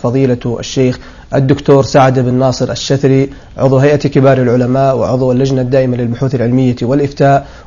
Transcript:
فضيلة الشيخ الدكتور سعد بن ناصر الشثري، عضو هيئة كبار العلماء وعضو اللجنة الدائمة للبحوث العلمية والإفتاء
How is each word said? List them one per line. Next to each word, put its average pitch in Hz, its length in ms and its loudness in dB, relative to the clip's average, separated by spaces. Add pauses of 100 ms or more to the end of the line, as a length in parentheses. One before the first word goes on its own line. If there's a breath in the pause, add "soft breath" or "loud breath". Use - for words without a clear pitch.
فضيلة 123 580 -2
الشيخ 127 380 -2 (360 loud breath)
الدكتور 139 500 2
سعد 131 340 2
بن 123 160 0
ناصر 127 360 -2
الشثري، 139 600 0 (260 loud breath)
عضو 131 220 2
هيئة 147 180 2
كبار 131 460 2
العلماء 127 540 0
وعضو 127 360 0
اللجنة 135 280 0
الدائمة 127 360 0
للبحوث 123 380 -4
العلمية 123 480 0
والإفتاء 139 640 0 (200 loud breath)